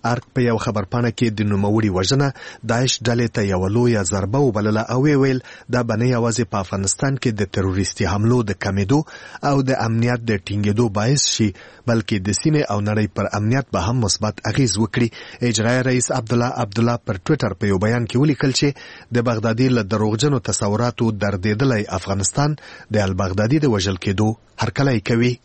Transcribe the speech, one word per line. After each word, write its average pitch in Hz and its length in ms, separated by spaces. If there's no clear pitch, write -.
ارګ 120 160
په 131 120
یو 117 180
خبرپاڼه 117 540
کې 110 200
د 107 120
نوموړي 104 460
وژنه 135 320
داعش 123 260
ډلې 120 300
ته 113 140
یوه 92 260
لویه 120 340
ضربه 101 360
وبلله 107 360
او 127 100
ویې 151 180
ویل، 131 180
دا 123 80
به 113 180
نه 123 100
یوازې 117 400
په 104 140
افغانستان 107 580
کې 127 160
د 101 160
تروریستي 95 560
حملو 113 300
د 95 140
کمېدو 101 360
او 139 100
د 131 240
امنیت 117 400
د 104 160
ټینګېدو 104 560
باعث 131 380
شي، 107 120
بلکې 113 280
د 101 140
سیمې 151 220
او 104 80
نړۍ 107 340
پر 101 240
امنیت 117 340
به 90 160
هم 120 160
مثبت - 480
اغیز 120 260
وکړي. 113 300
اجرایه 120 420
رئیس 127 300
عبدالله 120 460
عبدالله 117 300
پر 104 180
ټویټر 123 340
په - 140
یو 92 120
بیان 117 220
کې - 100
ولیکل 139 360
چې 143 160
د 120 160
بغدادي 113 380
له 110 40
دروغجنو 110 680
تصوراتو 113 580
دردېدلی 104 720
افغانستان 120 640
د 104 160
البغدادي 101 560
د 113 100
وژل 95 300
کېدو 107 220
هرکلی 123 360
کوي. 120 240